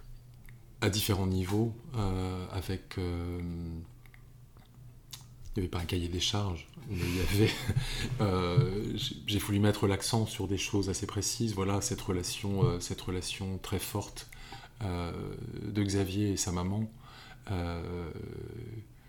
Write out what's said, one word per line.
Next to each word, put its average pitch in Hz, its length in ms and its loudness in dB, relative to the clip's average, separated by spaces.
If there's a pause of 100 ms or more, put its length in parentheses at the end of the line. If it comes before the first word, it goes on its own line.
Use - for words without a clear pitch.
(800)
à 104 100 4
différents 98 380 4
niveaux, 101 460 4 (220)
euh, 92 560 2
avec, 95 460 -4
euh, 87 420 -2 (2250)
il 104 40 2
n'y - 20 2
avait 90 60 2
pas 92 100 -2
un 85 80 -2
cahier 85 220 2
des 90 120 -2
charges, 98 460 0 (240)
mais 95 80 -2
il 87 180 0
y 92 40 2
avait, 98 300 6 (340)
<laughs> - 360 -2
euh, 95 760 4
j'ai, - 220 -4 (100)
j'ai 104 120 2
voulu 101 220 2
mettre 104 260 4
l'accent 104 400 4
sur 98 220 -2
des 95 100 2
choses 98 320 2
assez 95 160 -2
précises. 107 480 0
Voilà, 95 260 2
cette 95 220 0
relation, 95 640 0
euh, 87 160 4
cette - 200 -6
relation 95 580 -4
très - 200 -2
forte, - 500 -6 (540)
euh, 87 300 -2 (500)
de 104 200 0
Xavier 98 500 2
et 98 40 0
sa 98 160 0
maman. 95 380 2 (600)
Euh, 87 600 -2 (1000)